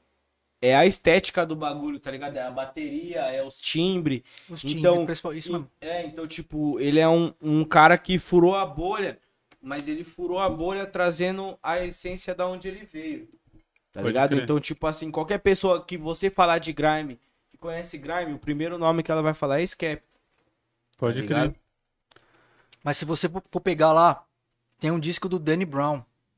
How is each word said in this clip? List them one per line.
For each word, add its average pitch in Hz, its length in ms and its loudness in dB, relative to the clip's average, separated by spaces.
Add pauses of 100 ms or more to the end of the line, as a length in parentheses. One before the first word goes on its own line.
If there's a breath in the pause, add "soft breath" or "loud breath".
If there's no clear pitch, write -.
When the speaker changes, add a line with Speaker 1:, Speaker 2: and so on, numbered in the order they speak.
(600)
Speaker 1:
é 127 120 6
a 147 120 8
estética 185 600 2
do 160 120 -4
bagulho, 147 420 -6
tá 139 100 -12
ligado? 139 280 -10
É 127 60 -6
a 127 80 -8
bateria, 151 720 -8
é 135 200 -4
os 135 160 -12
timbres. 165 600 -2 (280 loud breath)
Speaker 2:
Os 165 120 -12
timbres, 151 180 -4
Speaker 1:
Então, 175 260 4
Speaker 2:
principal-, 160 280 -6
isso 160 160 -10
Speaker 1:
e-, - 40 -8
Speaker 2:
mesmo. 143 160 -6 (120)
Speaker 1:
é, 165 240 -8
então, 156 200 -12
tipo, 151 540 -4
ele 147 220 4
é 160 80 6
um, 170 320 4
um 156 240 2
cara 160 320 8
que 185 200 -2
furou 175 380 6
a 190 100 -2
bolha, 170 540 -6 (420)
mas 143 280 -8
ele 160 160 -6
furou 175 340 -6
a 190 100 2
bolha 185 360 -4
trazendo 185 760 -2
a 170 220 -2
essência 180 500 -8
da 185 140 -2
onde 185 220 -8
ele 202 160 -12
veio. 311 420 -10 (640)
Tá - 80 -12
Speaker 3:
Pode 110 80 -4
Speaker 1:
ligado? 127 220 2
Speaker 3:
crer. 143 140 0
Speaker 1:
Então, 147 140 0
tipo 156 300 -6
assim, 156 240 -6
qualquer 165 280 -4
pessoa 190 440 2
que 180 140 -10
você 165 320 -4
falar 170 300 4
de 156 120 -6
grime, 151 480 -2 (300)
que - 80 -20
conhece 165 400 -10
grime, 160 340 -6
o 143 80 -10
primeiro 156 380 -4
nome 165 260 2
que - 80 -4
ela 160 100 2
vai 156 120 2
falar 143 260 0
é 170 40 0
Skepta. - 540 -8 (800)
Speaker 3:
Pode 120 260 -2
Speaker 1:
Tá 107 40 -6
Speaker 3:
crer. 147 140 0
Speaker 1:
ligado? 147 140 0 (1300 soft breath)
Speaker 2:
Mas 147 140 -2
se - 80 -6
você 160 220 -2
for, 175 240 -10
for 185 80 -4
pegar 160 320 4
lá, 160 320 6 (560)
tem 156 100 0
um 170 100 0
disco 170 300 -4
do 180 80 0
Danny 160 280 0
Brown, 143 360 -2 (360)